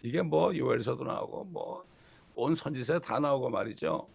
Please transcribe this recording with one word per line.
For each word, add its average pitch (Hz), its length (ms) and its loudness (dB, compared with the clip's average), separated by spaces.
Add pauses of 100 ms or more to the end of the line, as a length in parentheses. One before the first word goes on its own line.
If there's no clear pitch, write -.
이게 131 200 -2
뭐 165 340 4
요엘서도 127 480 0
나오고 - 400 -4
뭐 - 420 -8 (500)
온 143 180 2
선지서에 143 460 0
다 117 180 -2
나오고 139 320 2
말이죠. 98 640 -2